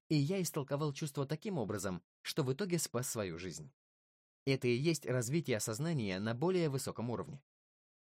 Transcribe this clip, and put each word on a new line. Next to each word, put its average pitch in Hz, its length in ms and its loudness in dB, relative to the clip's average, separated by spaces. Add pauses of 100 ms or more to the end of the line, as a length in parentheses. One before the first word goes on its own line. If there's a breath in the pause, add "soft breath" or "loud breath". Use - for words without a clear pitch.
(100)
и 160 40 6
я 156 260 4
истолковал 147 520 0
чувство 143 340 -2
таким 180 320 -2
образом, 95 460 -2 (180)
что - 220 0
в 127 80 2
итоге 175 260 0
спас - 320 -2
свою 95 260 -2
жизнь. 82 360 -8 (760)
Это 131 200 2
и 120 80 4
есть 156 300 2
развитие 123 520 2
сознания 110 600 0
на 113 120 0
более 165 360 2
высоком 127 420 -2
уровне. - 320 -6 (720)